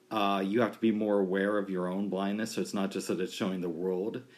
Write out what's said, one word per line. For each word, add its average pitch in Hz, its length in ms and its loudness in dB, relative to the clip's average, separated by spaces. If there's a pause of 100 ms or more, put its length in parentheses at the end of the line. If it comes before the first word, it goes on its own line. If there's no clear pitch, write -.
(100)
Uh, 101 300 2
you 98 220 2
have 104 100 2
to - 60 -16
be 113 120 4
more 107 300 4
aware 98 380 2
of 98 100 -2
your 90 180 -2
own 95 220 -2
blindness, 101 440 -2
so 98 100 -2
it's - 100 -6
not 98 180 -2
just - 180 -4
that 92 120 0
it's 90 120 -4
showing 95 280 -2
the 87 80 -2
world 92 540 -2 (160)